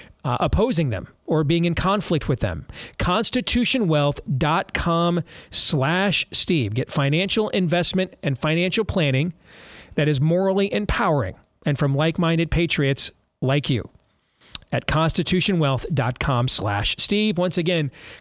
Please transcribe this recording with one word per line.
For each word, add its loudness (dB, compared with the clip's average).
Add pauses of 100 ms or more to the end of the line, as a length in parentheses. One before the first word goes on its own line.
(240)
uh, 0
opposing 2
them -6 (160)
or 0
being 2
in 0
conflict 0
with 0
them. -4 (320)
Constitution 0
wealth 2 (160)
dot 0
com 0 (240)
slash 0
Steve. 0
Get -4
financial 0
investment 0
and -2
financial 0
planning 0 (640)
that 2
is 2
morally 2
empowering 0 (280)
and 0
from 0
like-minded 2
patriots 0 (280)
like 0
you 0 (840)
at -2
constitution 0
wealth 0
dot 0
com 0
slash -2
Steve. 0
Once -2
again, 0 (300)